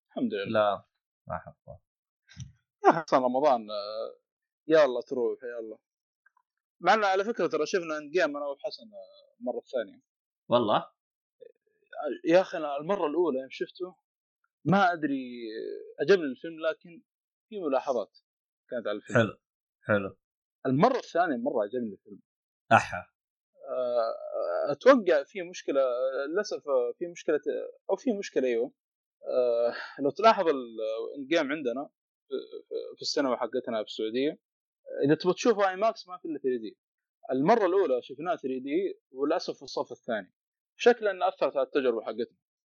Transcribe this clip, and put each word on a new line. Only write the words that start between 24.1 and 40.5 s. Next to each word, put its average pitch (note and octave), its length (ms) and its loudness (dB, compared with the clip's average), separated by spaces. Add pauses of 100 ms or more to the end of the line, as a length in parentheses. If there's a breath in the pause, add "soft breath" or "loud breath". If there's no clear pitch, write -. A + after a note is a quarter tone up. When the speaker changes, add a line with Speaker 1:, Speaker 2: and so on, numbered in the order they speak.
Speaker 1:
أتوقع F3+ 520 6
في - 180 -10
مشكلة، E3+ 380 -4
آه، C3 520 -2
للأسف، F3 360 -4
آه، B2 300 0
في F3 80 -6
مشكلة، E3+ 300 -2
آه، A2+ 540 -6
أو F#3+ 60 2
في A#3 160 0
مشكلة، D3 360 -2
أيوه. A#2+ 240 0 (560)
آه، A#2+ 460 2 (280 loud breath)
لو C#3+ 80 2
تلاحظ G3+ 380 4
ال-، A#2+ 320 -2
آه، A2+ 380 -6
إند C3+ 100 -10
جيم D3 240 2
عندنا C#3 360 -4 (400)
في، C3+ 60 -8 (340)
في، - 60 -10 (220)
في - 60 -18
السينما C3+ 340 -2
حقتنا A#2 460 0
في G#2 60 -14
السعودية، B2+ 500 -2 (680)
إذا C#3+ 100 6
تبغى F3+ 200 2
تشوفه G3+ 360 2
آي F#3 60 -4
ماكس G#3+ 320 -2
ما F3+ 100 -14
في F3+ 100 -12
إلا D3 100 -6
ثري B2+ 200 -2
دي. G#2+ 200 -12 (540)
المرة F#3 340 4
الأولى E3+ 360 2
شفناه D#3 340 -6
ثري C3 240 -6
دي D3 400 -4 (100)
وللأسف D3+ 460 -2
في - 60 -20
الصف - 300 -8
الثاني. A2 420 -8 (440)